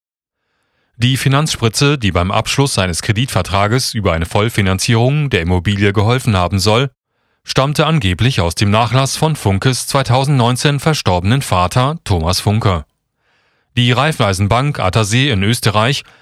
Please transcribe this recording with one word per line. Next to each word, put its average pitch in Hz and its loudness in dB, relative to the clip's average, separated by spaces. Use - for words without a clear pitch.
Die 123 2
Finanzspritze, 143 0
die 104 -2
beim 87 0
Abschluss 110 0
seines 90 -2
Kreditvertrages 101 -2
über 98 0
eine 82 -2
Vollfinanzierung 117 0
der 95 0
Immobilie 98 0
geholfen 110 0
haben 90 0
soll, 110 2
stammte 143 0
angeblich 131 0
aus 85 0
dem 101 0
Nachlass 117 2
von 156 0
Funkes 107 -2
zweitausendneunzehn 135 0
verstorbenen 113 0
Vater 127 0
Thomas 87 0
Funke. 104 0
Die 123 2
Raiffeisenbank 117 0
Attersee 110 0
in 101 -2
Österreich 110 0